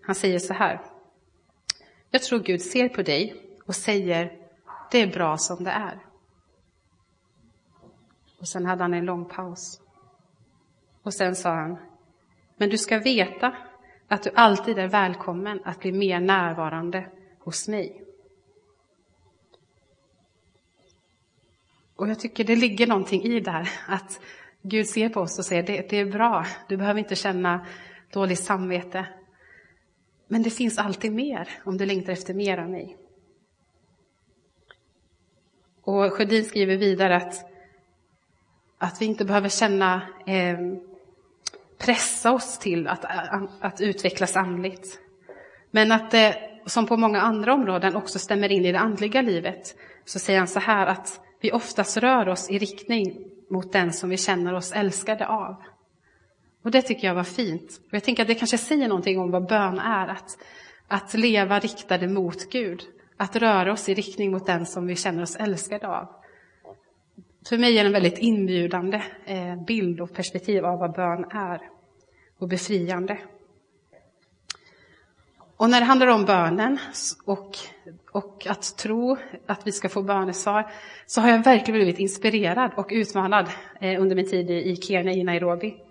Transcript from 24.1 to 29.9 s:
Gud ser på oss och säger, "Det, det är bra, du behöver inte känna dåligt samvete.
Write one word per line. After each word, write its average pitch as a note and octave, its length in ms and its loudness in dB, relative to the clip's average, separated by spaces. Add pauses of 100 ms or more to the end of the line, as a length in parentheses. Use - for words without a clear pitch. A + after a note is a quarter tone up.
Gud G#3+ 260 -2
ser A3 220 0
på G#3+ 120 -2
oss F3 180 -6
och F#3 60 -6
säger, F3 180 0
"Det, G3 260 -6
det G#3 80 0
är G3+ 80 2
bra, G3+ 400 2 (220)
du G3 100 -4
behöver G3+ 220 0
inte G#3 160 -4
känna F3+ 500 -2 (480)
dåligt F#3 260 0
samvete. F#3 680 -4 (1200)